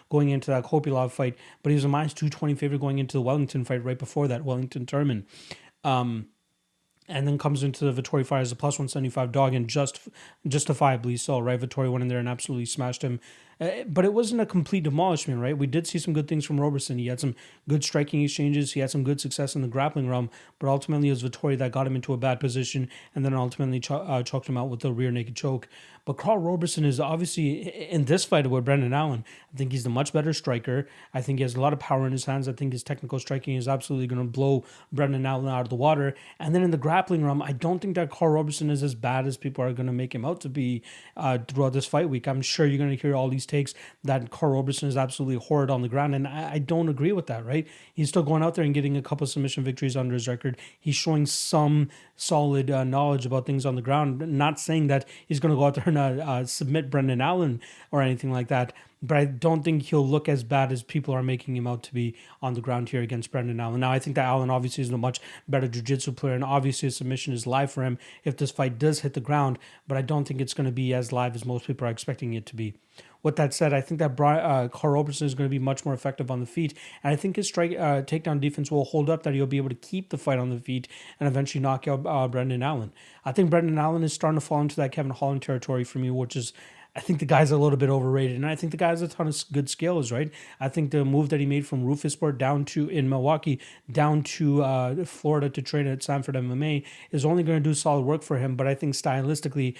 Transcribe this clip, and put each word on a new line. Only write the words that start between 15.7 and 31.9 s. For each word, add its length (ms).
see 140
some 120
good 160
things 160
from 160
Roberson. 380
He 80
had 140
some 160
good 140
striking 400
exchanges. 500
He 60
had 100
some 140
good 180
success 340
in 60
the 60
grappling 420
realm, 220
but 120
ultimately 400
it 20
was 100
Vettori 380
that 120
got 140
him 100
into 180
a 40
bad 220
position 500
and 100
then 120
ultimately 440
cho-, 180
uh, 260
choked 260
him 80
out 120
with 100
the 120
rear 200
naked 240
choke. 320
But 140
Carl 220
Roberson 440
is 160
obviously, 680
i-, 20
in 140
this 200
fight 220
with 180
Brendan 260
Allen, 320
I 20
think 160
he's 120
the 60
much 240
better 200
striker. 540
I 80
think 160
he 60
has 100
a 80
lot 120
of 60
power 280